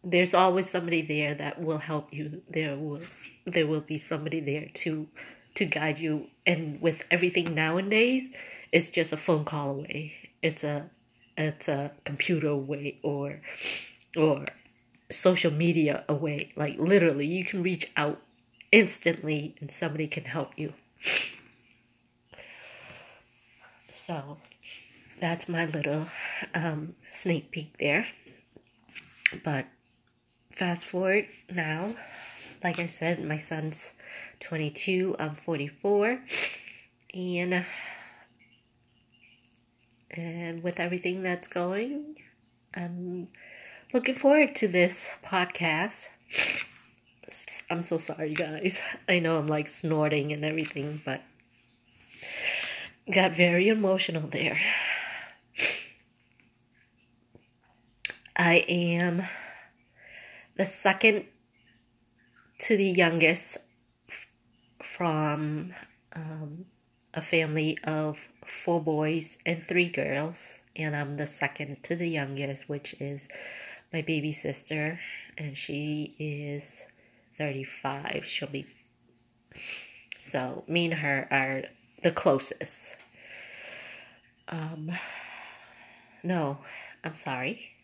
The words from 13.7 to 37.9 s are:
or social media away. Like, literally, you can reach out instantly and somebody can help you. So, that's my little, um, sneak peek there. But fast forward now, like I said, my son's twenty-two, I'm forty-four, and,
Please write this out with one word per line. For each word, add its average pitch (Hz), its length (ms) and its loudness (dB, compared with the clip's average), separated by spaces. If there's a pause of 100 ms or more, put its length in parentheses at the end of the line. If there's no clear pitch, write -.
or 143 300 4 (640)
social 180 400 6
media 156 580 4
away. 147 480 0
Like, 147 220 -2
literally, 165 480 6
you 175 180 0
can 180 180 -2
reach 180 340 0
out 151 240 0 (500)
instantly 160 880 6
and 143 100 -10
somebody 151 360 -2
can - 180 -6
help - 320 -4
you. - 160 -6 (3250)
So, 147 440 -8 (840)
that's 165 280 -2
my 170 180 0
little, 151 400 0 (480)
um, 160 400 -2 (180)
sneak - 380 0
peek - 280 -10
there. 151 280 4 (1400)
But 139 220 0 (840)
fast 175 340 0
forward 190 400 4 (240)
now, 175 440 -2 (680)
like 175 160 0
I 170 80 -2
said, 165 380 0
my 156 120 -2
son's 156 540 -6 (500)
twenty-two, 170 760 0
I'm 151 160 -2
forty-four, 202 840 0 (920)
and, 180 520 0 (2500)